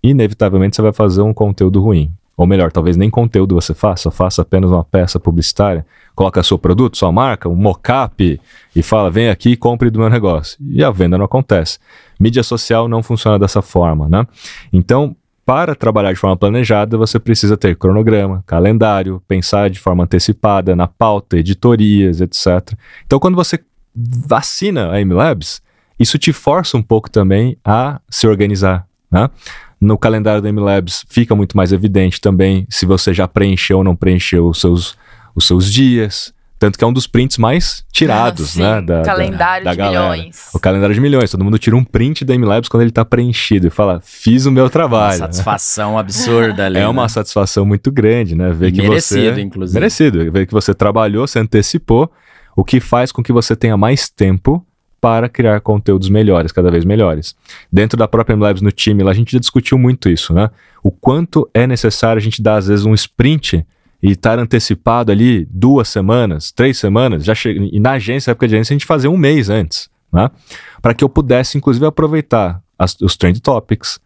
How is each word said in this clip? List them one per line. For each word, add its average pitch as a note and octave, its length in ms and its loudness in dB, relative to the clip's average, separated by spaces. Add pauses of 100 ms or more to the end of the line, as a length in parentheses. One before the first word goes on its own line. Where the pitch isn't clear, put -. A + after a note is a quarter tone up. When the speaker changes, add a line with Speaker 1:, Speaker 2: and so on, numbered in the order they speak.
Speaker 1:
inevitavelmente G#2 720 2
você G#2+ 60 0
vai G#2+ 100 2
fazer G2 300 2
um G#2+ 120 0
conteúdo G2+ 460 0
ruim. E2+ 320 0 (240)
Ou F2 100 2
melhor, F#2 240 2
talvez E2+ 260 0
nem G2+ 140 2
conteúdo G2 460 0
você E2 180 -2
faça, - 380 -2
faça F2+ 300 -2
apenas F#2 280 0
uma F2 140 2
peça F2 340 0
publicitária, E2+ 680 -2 (300)
coloca F#2+ 300 0
seu F#2 120 0
produto, F#2+ 400 0
sua F2+ 140 0
marca, A2 380 -2
um F2 80 -2
mockup G2+ 840 0 (360)
e E2 60 2
fala, G#2 280 0
"Vem A2+ 180 0
aqui G#2+ 220 0
e A#2+ 60 2
compre A#2+ 340 0
do A2 80 -4
meu A2 100 2
negócio." F#2+ 480 -2 (140)
E C#3+ 140 0
a C#3 80 2
venda F2+ 260 0
não G2+ 60 0
acontece. G2 560 -2 (380)
Mídia A#2 260 2
social A#2 420 -2
não A2+ 160 -2
funciona G#2+ 380 0
dessa G2+ 200 0
forma, D#2+ 480 0
né? G2+ 160 2 (480)
Então, A#2+ 440 0 (280)
para D3+ 300 0
trabalhar G#2+ 380 0
de F#2 80 -4
forma F#2+ 160 0
planejada, G#2+ 600 0
você A2 220 0
precisa G#2+ 380 0
ter F#2 200 0
cronograma, G2 680 0
calendário, F#2+ 800 0
pensar G2 420 -2
de F#2 120 -6
forma F2+ 240 0
antecipada F#2+ 720 0
na F2 100 0
pauta, G#2 520 -2
editorias, G2 840 2
et F2+ 160 -2
cetera. F#2 420 -2 (260)
Então, C3+ 140 0
quando F#3 160 0
você F3 240 -2 (720)
assina A#2+ 640 -2
a G2+ 80 -2
M F#2+ 120 0
Labs, G#2 480 -2 (380)
isso A#2 200 0
te D#3+ 140 0
força D3+ 440 -2
um A2+ 60 0
pouco A2 280 -2
também G#2 540 0
a B2 440 -2
se - 200 -2
organizar, G2 580 0 (240)
né? G2+ 180 2 (520)
No G#2 160 4
calendário G#2+ 460 0
da G#2 60 -4
M G#2 120 -2
Labs G2 480 -2
fica A#2 280 0
muito G2+ 200 0
mais F#2+ 160 2
evidente F#2+ 480 0
também F#2+ 480 2
se - 160 -4
você F#2 300 0
já F2+ 140 0
preencheu F#2+ 500 0
ou F#2+ 60 2
não F#2 100 2
preencheu F2 540 0
os D#2+ 120 -2
seus, F2 360 0 (400)
os E2+ 100 2
seus F#2+ 260 2
dias. A#2+ 640 0 (240)
Tanto G#2 180 0
que - 60 -2
é A2+ 60 2
um A#2+ 40 0
dos B2+ 140 -2
prints B2 320 -2
mais B2 540 -2
tirados, A2 580 0
Speaker 2:
Ah, - 40 -12
sim. E2+ 80 -4
Speaker 1:
né, G#2 200 0
da, E2+ 160 -2
da, D#2+ 60 -2
Speaker 2:
Calendário F3+ 600 -2
Speaker 1:
da F2 60 -2
Speaker 2:
de F2 60 -4
Speaker 1:
galera. F#2 400 -2
Speaker 2:
milhões. E2 360 -16
Speaker 1:
O - 60 -6
calendário G2 340 0
de G#2+ 80 0
milhões. C3+ 300 2
Todo F#2 140 -2
mundo G#2+ 160 2
tira A2+ 160 2
um B2+ 80 2
print C3 400 -2
da B2+ 100 0
M B2 100 2
Labs G#2+ 240 0
quando A#2 140 2
ele A#2 80 2
tá A#2 140 0
preenchido A2+ 640 0
e - 20 2
fala, F#2 320 -2
"Fiz B2+ 440 0
o C#3 40 2
meu C3 180 4
trabalho." A2+ 520 0
Speaker 3:
Uma F#2+ 60 -6
satisfação G#2 680 -4
absurda A2 720 -2
ali, F#2 140 -2
Speaker 1:
É G#2 80 0
uma B2+ 140 -2
Speaker 3:
né? A2+ 60 -2
Speaker 1:
satisfação G#2 560 -2
muito G2+ 280 0
grande, A2+ 420 0
né? F2+ 160 0
Ver F2+ 220 0
que G2 100 0
Speaker 3:
Merecido, A#2 540 0
Speaker 1:
você - 40 -6
Speaker 3:
inclusive. F#2+ 380 -6
Speaker 1:
Merecido. A#2+ 540 0
Ver F#2+ 140 0
que - 60 -10
você G2+ 220 0
trabalhou, G#2 540 0
você - 100 -4
antecipou, A2+ 720 0 (460)
o F#2+ 80 0
que B2+ 160 0
faz B2 320 -2
com B2 100 -6
que B2 100 -2
você A#2 220 0
tenha A2 220 0
mais A2+ 340 0
tempo G2+ 560 0 (340)
para A#2 280 0
criar A2 320 0
conteúdos G2+ 480 0
melhores, F#2+ 440 2
cada F2+ 180 2
vez E2+ 140 0
melhores. F#2 520 0 (360)
Dentro G#2+ 240 2
da A2 120 2
própria A2+ 260 0
M G#2 80 2
Labs, G2+ 200 0
no G2+ 100 2
time, G#2 300 0
lá F#2+ 100 2
a - 20 2
gente A2+ 180 -2
já B2+ 60 2
discutiu C3 400 0
muito B2 300 2
isso, E2 260 -2
né? G#2+ 160 2 (320)
O G2 80 0
quanto D#3 640 -2
é A#2+ 120 2
necessário A2+ 520 0
a G#2 40 -2
gente A2 200 -4
dar, G#2+ 140 2
às G2 100 -2
vezes, G2+ 180 2
um A2 100 4
sprint A2+ 680 -2 (380)
e G2 100 2
estar A2+ 260 0
antecipado A2+ 720 0
ali G#2+ 380 2
duas A#2+ 380 2
semanas, G2+ 640 -2
três B2+ 260 0
semanas, G#2 460 0
já A2 100 0
che-, G2 380 -4
e G2+ 80 -2
na B2+ 120 2
agência, B2+ 400 -4
época A#2+ 160 0
de A2 60 2
agência, A2+ 200 0
a - 40 0
gente - 80 -6
fazia C#3+ 240 0
um F#3 60 0
mês C#3+ 340 2
antes, G2+ 380 -4 (240)
né? G2 180 2 (520)
Pra A#2 120 2
que - 100 -2
eu C3+ 40 0
pudesse, C3 500 0
inclusive, C3+ 280 0
aproveitar D3 720 -2 (180)
as, F2+ 220 -2
os F#2+ 160 0
trend F#2 240 0
topics. - 640 -4